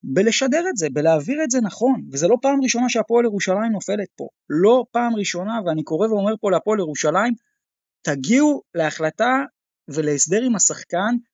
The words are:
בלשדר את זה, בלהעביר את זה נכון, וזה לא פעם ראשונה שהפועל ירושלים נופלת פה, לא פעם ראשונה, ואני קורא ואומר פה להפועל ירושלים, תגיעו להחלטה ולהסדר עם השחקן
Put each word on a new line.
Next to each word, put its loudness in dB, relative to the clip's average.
בלשדר 0
את -6
זה, -2
בלהעביר 0
את -2
זה 0
נכון, -2
וזה -2
לא 4
פעם 2
ראשונה 0
שהפועל 0
ירושלים 0
נופלת -4
פה, -12
לא 4
פעם 0
ראשונה, -4
ואני -2
קורא 0
ואומר 0
פה 2
להפועל 2
ירושלים, 0
תגיעו 2
להחלטה 0
ולהסדר 0
עם 0
השחקן -2